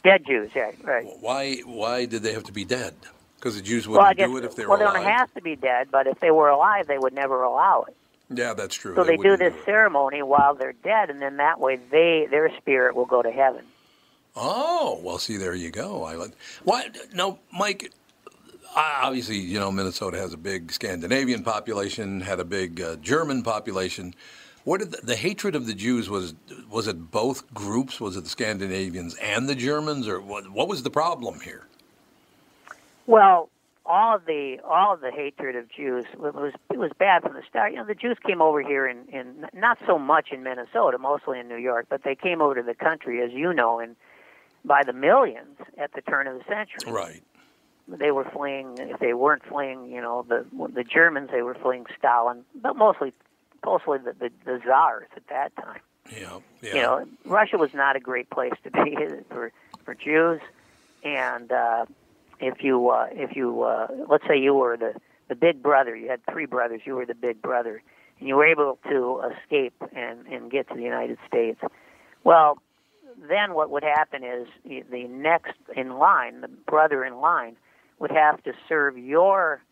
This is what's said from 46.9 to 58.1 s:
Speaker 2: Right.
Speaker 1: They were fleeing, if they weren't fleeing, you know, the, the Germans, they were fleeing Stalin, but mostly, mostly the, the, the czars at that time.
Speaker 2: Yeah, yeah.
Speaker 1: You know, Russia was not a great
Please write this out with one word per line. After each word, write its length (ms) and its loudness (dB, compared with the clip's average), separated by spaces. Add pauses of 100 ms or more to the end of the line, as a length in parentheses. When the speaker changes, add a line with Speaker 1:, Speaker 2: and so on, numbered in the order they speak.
Speaker 2:
Right. 320 -8 (640)
Speaker 1:
They 240 -2
were 140 0
fleeing, 560 -8
if 180 -12
they 160 0
weren't 320 2
fleeing, 420 -8
you 120 -12
know, 280 -6
the, 160 0 (300)
the 80 -4
Germans, 480 2
they 120 -2
were 120 -4
fleeing 320 -4 (100)
Stalin, 480 2 (160)
but 160 -4
mostly, 360 2 (520)
mostly 340 0
the, 200 -8
the, 140 -6 (120)
the 220 -6
czars 400 4 (100)
at 120 -20
that 260 -6
time. 240 -16 (320)
Speaker 2:
Yeah, 300 -14 (200)
yeah. 140 -10
Speaker 1:
You 80 0
know, 240 0 (180)
Russia 340 0
was 140 0
not 220 0
a 60 -4
great 300 -8